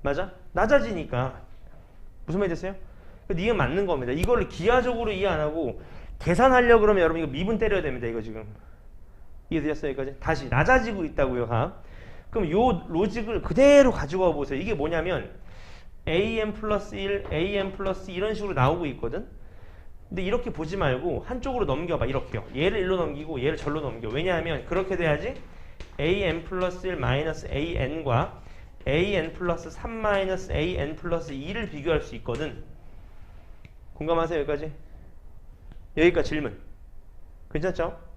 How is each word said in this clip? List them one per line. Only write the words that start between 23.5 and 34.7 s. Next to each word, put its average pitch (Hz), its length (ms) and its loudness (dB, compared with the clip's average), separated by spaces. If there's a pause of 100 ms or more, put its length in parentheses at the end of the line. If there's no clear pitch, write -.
절로 147 260 -4
넘겨. 113 280 -6
왜냐하면 160 560 -2
그렇게 190 320 -2
돼야지 170 380 0 (640)
에이엔 165 460 0
플러스 185 440 -4
일 175 100 -2
마이너스 143 520 0
에이엔과 143 920 0 (440)
에이엔 165 480 2
플러스 170 360 -2
삼 - 220 -10
마이너스 196 600 0
에이엔 151 460 -2
플러스 170 340 -4
이를 180 380 -6
비교할 151 320 0
수 - 140 -12
있거든. 123 480 -4 (1300)
공감하세요, 165 460 0
여기까지? 147 320 -2 (1200)